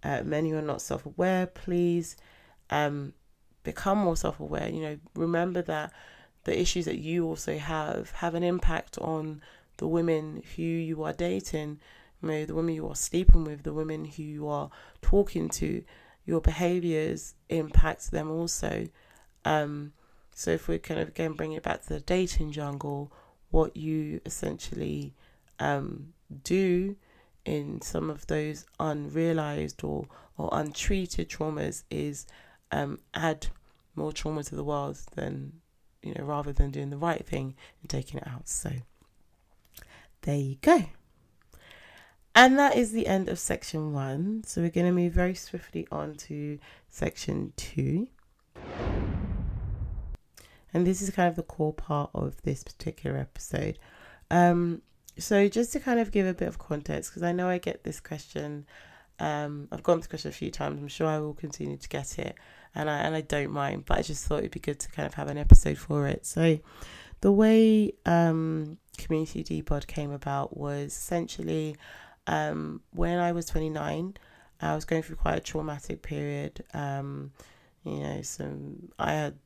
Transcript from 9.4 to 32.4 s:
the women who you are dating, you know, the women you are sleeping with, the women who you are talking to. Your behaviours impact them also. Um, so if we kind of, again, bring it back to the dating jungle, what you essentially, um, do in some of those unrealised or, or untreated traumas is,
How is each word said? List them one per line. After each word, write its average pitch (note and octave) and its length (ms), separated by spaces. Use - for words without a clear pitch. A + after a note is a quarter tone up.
the D#3+ 100
women D#3+ 560
who E3 80
you E3 400
are D#3 100
dating, E3 680
you E3 60
know, D#3 180
the D#3 100
women E3 200
you D#3 140
are - 60
sleeping E3+ 500
with, D3 180
the D3+ 100
women D#3 300
who D3+ 200
you D3+ 260
are D3 200
talking - 480
to. - 340
Your E3 160
behaviours D#3+ 920
impact D#3 640
them D#3 180
also. E3 580
Um, D3 480
so - 160
if D#3+ 160
we E3 120
kind D#3+ 200
of, D#3+ 100
again, D#3+ 240
bring D#3 180
it D#3 120
back - 200
to - 60
the D3+ 100
dating F3 540
jungle, C#3+ 600
what D#3+ 260
you D#3 480
essentially, D3+ 880
um, C#3+ 540
do F#3+ 520
in D3+ 360
some D#3+ 280
of D3 180
those D3+ 380
unrealised D3+ 1040
or, D3 240
or D3+ 140
untreated E3+ 800
traumas D3+ 640
is, D3 340